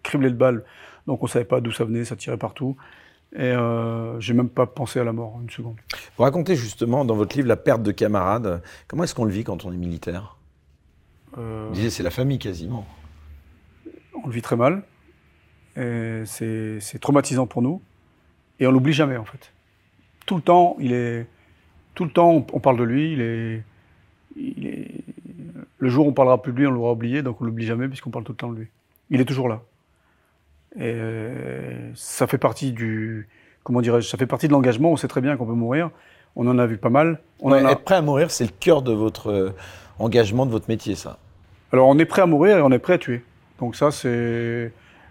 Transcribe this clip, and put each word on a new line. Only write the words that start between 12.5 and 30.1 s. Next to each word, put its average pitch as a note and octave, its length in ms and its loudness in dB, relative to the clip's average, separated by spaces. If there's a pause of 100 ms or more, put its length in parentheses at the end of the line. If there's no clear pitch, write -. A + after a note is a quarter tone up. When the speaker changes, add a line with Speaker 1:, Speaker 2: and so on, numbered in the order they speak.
Speaker 1:
On - 40 -12
le A#2+ 60 -8
vit A#2 80 -6
très A#2+ 160 -2
mal. D#3 260 2 (920)
Et A2+ 480 -6
c'est, A2 560 -8
c'est - 180 -14
traumatisant C3 480 0
pour - 140 -4
nous. D3 200 -2 (800)
Et C3 80 4
on C3 40 4
l'oublie C3 220 4
jamais, C#3 240 0
en A2+ 80 -10
fait. - 260 -20 (760)
Tout G3 100 -4
le D#3+ 60 -2
temps, F3 380 6
il B2 140 -2
est, A#2 320 -4 (680)
tout F3+ 100 -4
le D#3+ 60 -6
temps, E3+ 200 6
on, D3+ 220 2
on - 60 -4
parle B2+ 180 4
de B2 60 0
lui, C#3+ 300 0
il C3+ 80 -2
est... A2+ 420 -4 (720)
Il - 320 -10
est... - 240 -12 (880)
le C3 100 0
jour C#3 160 6
où D3 40 4
on C3+ 40 2
parlera B2+ 280 6
plus B2+ 120 -6
de A#2+ 40 -6
lui, C#3+ 100 4
on C3+ 40 2
l'aura A#2+ 200 0
oublié, A#2+ 320 -2
donc B2 180 -6
on A#2+ 40 -2
l'oublie A2+ 200 -4
jamais, A#2 220 -2
puisqu'on C3 240 -12
parle A#2+ 120 -8
tout A#2 100 -12
le - 40 -16
temps A#2+ 140 -8
de A2+ 80 -10
lui. A2 80 -14 (420)
Il C3+ 100 4
est C3 60 2
toujours B2+ 240 -2
là. A2 120 -6 (1120)